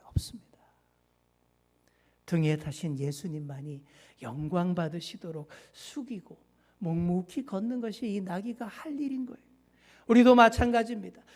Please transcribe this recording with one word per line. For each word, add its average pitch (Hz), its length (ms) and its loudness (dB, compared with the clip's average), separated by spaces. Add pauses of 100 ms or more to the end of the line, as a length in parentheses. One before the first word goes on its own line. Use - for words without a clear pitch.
없습니다. - 460 -6 (1700)
등에 156 300 2
타신 151 420 -6
예수님만이 143 840 -8 (380)
영광 165 520 -2
받으시도록 160 760 -8 (240)
숙이고 - 640 -14 (400)
묵묵히 175 680 -2
걷는 233 360 -4
것이 226 260 -8
이 202 140 -4
나귀가 196 440 -8
할 285 340 -10
일인 269 260 -6
거예요. - 180 -14 (640)
우리도 247 280 10
마찬가지입니다. 233 840 4 (140)